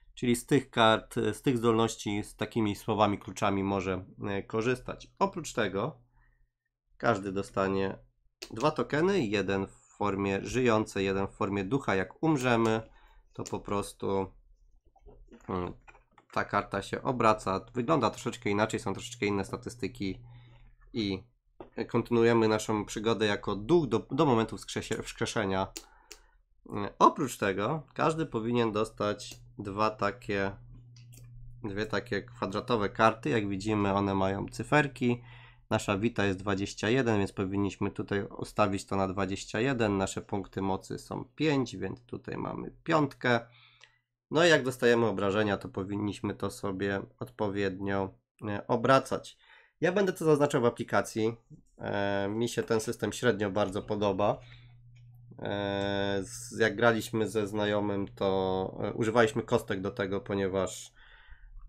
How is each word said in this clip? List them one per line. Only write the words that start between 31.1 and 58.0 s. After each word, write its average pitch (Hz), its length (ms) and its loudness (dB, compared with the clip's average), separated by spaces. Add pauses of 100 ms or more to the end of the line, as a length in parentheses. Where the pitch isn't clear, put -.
dwie 104 220 -4
takie 101 360 -2
kwadratowe 101 680 -2
karty. 110 400 2
Jak 110 200 0
widzimy, 101 440 0
one 98 220 2
mają 98 340 0
cyferki. 131 720 0 (480)
Nasza 107 280 0
wita 101 280 0
jest 95 140 0
dwadzieścia 101 500 -2
jeden, 117 280 4
więc 98 140 0
powinniśmy 98 600 -2
tutaj 101 320 -4 (140)
ustawić 98 480 0
to 101 100 -6
na 98 120 2
dwadzieścia 95 520 -4
jeden. 117 380 0
Nasze 95 240 -2
punkty 98 400 -6
mocy 95 380 -4
są 98 260 -10 (100)
pięć, 143 420 0
więc 92 280 -8
tutaj - 320 -10
mamy - 340 -6 (120)
piątkę. 139 560 2 (920)
No 156 140 4
i 170 40 8
jak 147 140 6
dostajemy 120 420 4
obrażenia, 101 520 2
to - 120 -10
powinniśmy 101 680 -4
to 98 160 -4
sobie 98 500 -2 (180)
odpowiednio, 98 960 -2 (340)
e, 104 200 -6
obracać. 123 680 2 (440)
Ja 170 100 2
będę 185 220 2
to 175 120 -6
zaznaczał 143 360 4
w 117 40 4
aplikacji. 113 720 0 (420)
E, 101 520 -2
mi 113 200 -2
się 113 140 -2
ten 113 160 0
system 110 340 -4
średnio 104 380 0
bardzo 98 300 0
podoba. 104 580 0 (1000)
E, 101 840 -2
z-, - 360 -10
jak 110 160 2
graliśmy 110 540 2
ze 104 180 -2
znajomym, 104 600 0